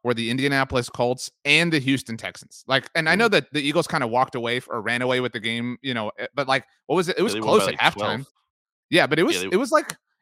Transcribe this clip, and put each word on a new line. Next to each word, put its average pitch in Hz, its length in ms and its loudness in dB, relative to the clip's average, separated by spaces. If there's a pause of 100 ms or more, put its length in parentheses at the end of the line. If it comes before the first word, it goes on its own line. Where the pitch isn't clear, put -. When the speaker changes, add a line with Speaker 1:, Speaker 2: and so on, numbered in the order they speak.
Speaker 1:
were 120 120 0
the 113 160 -4
Indianapolis 135 580 0
Colts 127 420 -4 (140)
and 160 260 4
the 160 100 2
Houston 123 360 -2
Texans. - 500 -14
Like, 131 280 0
and 160 160 0
I 180 60 6
know 233 120 4
Speaker 2:
Mm. - 0 -
Speaker 1:
that 180 240 0
the 147 80 -2
Eagles 143 260 0
kinda 143 200 -2
walked 123 280 0
away 117 240 -2
f-, - 120 -10
or 117 100 -6
ran 120 220 -2
away 127 180 0
with 123 120 -2
the 117 80 -6
game, 117 420 -4
you 135 100 -4
know, 110 260 -4
eh, 117 160 -8
but, 135 140 -4
like, 131 160 2 (220)
what 156 100 0
was 175 140 0
it? - 80 -2
It 170 60 2
Speaker 2:
Yeah, 113 80 0
Speaker 1:
was - 20 -4
Speaker 2:
they 107 60 -4
won 175 160 4
Speaker 1:
close - 0 -
Speaker 2:
by, - 120 4
Speaker 1:
at - 60 -4
Speaker 2:
like, - 40 -8
Speaker 1:
halftime. 110 460 0
Speaker 2:
twelve. - 20 -18 (640)
Speaker 1:
Yeah, 151 180 4
but 151 100 2
it 170 80 4
Speaker 2:
Yeah, 294 120 0
Speaker 1:
was, - 20 0
Speaker 2:
they 175 120 -4
Speaker 1:
it 185 60 2
was, 247 140 0
like, 302 240 0 (260)